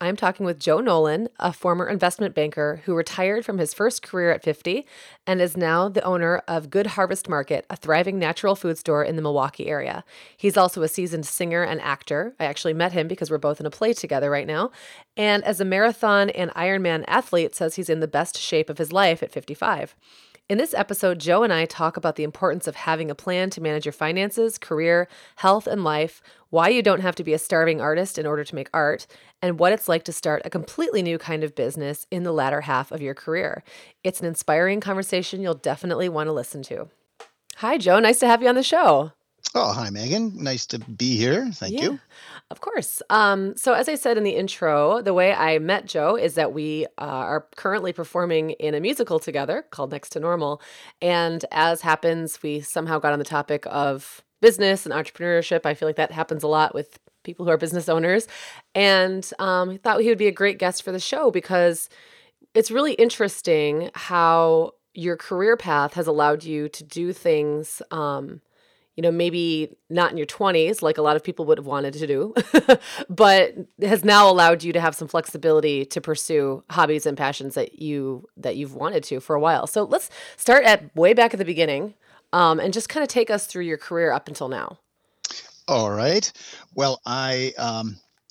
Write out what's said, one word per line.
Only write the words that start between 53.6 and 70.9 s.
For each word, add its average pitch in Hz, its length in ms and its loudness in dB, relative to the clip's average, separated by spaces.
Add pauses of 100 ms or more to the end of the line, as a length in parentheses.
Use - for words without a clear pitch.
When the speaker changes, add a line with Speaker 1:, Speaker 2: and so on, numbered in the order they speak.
Speaker 1:
of 139 560 -4 (180)
business 196 460 6
and - 80 -6
entrepreneurship. 170 720 -2
I 151 80 0
feel 156 140 -4
like 151 80 -4
that 156 160 0
happens 160 320 -4
a 151 40 0
lot 156 240 2
with - 280 -10 (240)
people 175 200 -12
who 170 60 2
are 160 80 4
business 170 300 -6
owners. 170 400 2 (460)
And, 190 540 4 (120)
um, 185 300 0
I 190 80 -10
thought 220 220 2
he 226 100 4
would 214 80 2
be 208 100 4
a 185 40 0
great 196 260 0
guest 180 260 -2
for 185 80 -6
the 185 80 -6
show 269 320 0
because 175 560 0 (680)
it's 220 160 4
really 277 220 2
interesting 170 1040 0
how 165 800 4 (200)
your 170 220 -4
career 202 400 0
path 147 380 0
has 175 120 -4
allowed 151 380 2
you 151 240 -6
to 156 160 -16
do 175 280 -6
things, 151 800 -2
um, 143 520 -6 (540)
you 165 60 -6
know, 170 100 4
maybe 170 640 0 (140)
not 175 220 2
in 170 80 -8
your 151 80 -4
twenties, 185 560 0
like 151 160 0